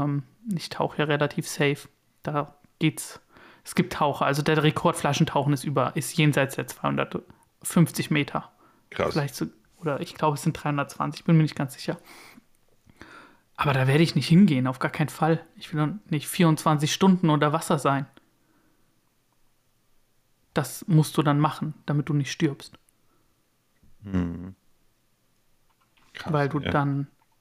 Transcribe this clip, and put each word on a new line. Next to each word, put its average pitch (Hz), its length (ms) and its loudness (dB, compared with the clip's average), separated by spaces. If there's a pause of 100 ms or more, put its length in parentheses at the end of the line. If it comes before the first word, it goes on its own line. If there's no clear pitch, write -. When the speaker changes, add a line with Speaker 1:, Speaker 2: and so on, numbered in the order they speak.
Speaker 1:
ähm, 143 220 0 (320)
ich - 160 -6
tauche - 280 -4
ja 151 60 0
relativ 147 420 -2
safe. 143 420 -2 (340)
Da 147 340 -6 (220)
geht's. - 420 -2 (440)
Es - 100 -16
gibt 175 200 0
Taucher. 147 300 0
Also 139 180 0
der 156 200 2
Rekord 156 340 2
Flaschentauchen 147 560 0
ist 139 120 -4
über, 135 320 -2
ist - 200 -6
jenseits 143 380 2
der 131 120 -6
zweihundertfünfzig - 1400 -2
Meter. 151 420 -2 (380)
Speaker 2:
Krass. - 220 -2
Speaker 1:
Vielleicht 143 220 -4
so, - 120 -6 (320)
oder 143 220 -4
ich - 140 -12
glaube, 156 200 0
es 135 80 -8
sind 160 120 0
dreihundertzwanzig, 147 680 -6
bin 170 120 4
mir 156 60 6
nicht 151 140 -2
ganz 139 180 -6
sicher. - 240 -8 (1600)
Aber 143 180 0
da 131 120 2
werde 143 160 4
ich 165 120 2
nicht 135 140 0
hingehen, 160 380 6
auf 131 120 -2
gar 151 120 -2
keinen 147 200 -2
Fall. 160 340 0 (120)
Ich - 180 -14
will 151 120 0
doch 151 80 -4 (160)
nicht 147 180 -2
vierundzwanzig 156 680 2
Stunden 185 340 4
unter 151 240 2
Wasser 160 260 -2
sein. 139 280 0 (2500)
Das - 340 -6
musst 156 280 2
du 165 60 2
dann 143 160 4
machen, 151 360 -2 (100)
damit 147 240 -2
du 156 60 0
nicht 143 180 -2
stirbst. - 460 -4 (1200)
Speaker 2:
Mhm. 90 520 -4 (1600)
Krass, - 180 -6
Speaker 1:
Weil 143 160 2
du 143 120 -2
Speaker 2:
ja. - 100 -4
Speaker 1:
dann, 139 360 0 (340)